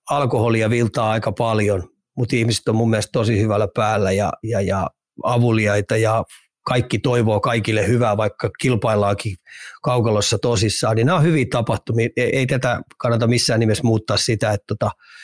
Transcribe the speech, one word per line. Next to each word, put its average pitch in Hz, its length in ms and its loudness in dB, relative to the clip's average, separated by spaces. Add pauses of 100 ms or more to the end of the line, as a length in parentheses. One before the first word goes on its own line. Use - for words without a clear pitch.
(100)
alkoholia 113 600 0
viltaa 117 400 0
aika 110 220 -2
paljon, 104 560 -2 (280)
mut 123 160 -4
ihmiset 113 360 0
on 110 80 2
mun 113 140 2
mielestä 110 220 -2
tosi 110 280 0
hyvällä 104 340 0
päällä 107 380 0
ja, 98 200 0 (100)
ja, 110 180 -4
ja 95 260 -2 (360)
avuliaita 110 760 0
ja 110 280 0 (420)
kaikki 123 320 -2
toivoo 113 420 2
kaikille 110 460 0
hyvää, 117 300 2
vaikka 107 340 -2 (100)
kilpaillaankin 104 760 0 (460)
kaukalossa 113 560 0
tosissaan, 110 580 0
niin 117 100 2
nämä 175 120 4
on 147 60 4
hyviä 160 260 2
tapahtumia. 117 640 -2
Ei, 123 200 0
ei 131 100 0
tätä 127 340 0 (180)
kannata 117 280 0
missään 117 340 2
nimessä 107 240 2
muuttaa 110 320 0
sitä, 110 340 0
että 104 180 -4
tota, 107 220 -4 (340)